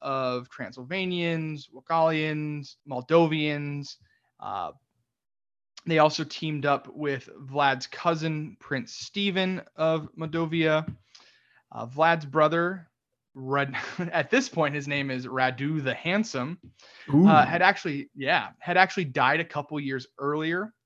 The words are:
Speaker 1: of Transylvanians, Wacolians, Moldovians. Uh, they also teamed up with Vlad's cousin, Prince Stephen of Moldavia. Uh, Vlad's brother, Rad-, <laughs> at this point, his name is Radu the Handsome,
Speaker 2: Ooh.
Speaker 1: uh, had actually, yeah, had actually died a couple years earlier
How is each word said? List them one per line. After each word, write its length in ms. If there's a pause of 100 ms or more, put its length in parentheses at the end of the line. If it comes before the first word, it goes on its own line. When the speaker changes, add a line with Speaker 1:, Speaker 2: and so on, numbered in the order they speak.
Speaker 1:
of 480
Transylvanians, 1200
Wacolians, 1040 (140)
Moldovians. 1080 (440)
Uh, 320 (1160)
they 120
also 240
teamed 420
up 280
with 360 (100)
Vlad's 480
cousin, 720
Prince 340
Stephen 680 (140)
of 400
Moldavia. 720 (840)
Uh, 140
Vlad's 400
brother, 600 (480)
Rad-, 400 (220)
<laughs> 140
at 180
this 200
point, 240
his 140
name 240
is 160
Radu 560
the 100
Handsome, 640 (560)
Speaker 2:
Ooh. 140
Speaker 1:
uh, 180
had 160
actually, 540
yeah, 340 (100)
had 180
actually 280
died 360
a 40
couple 340
years 280 (100)
earlier 560 (120)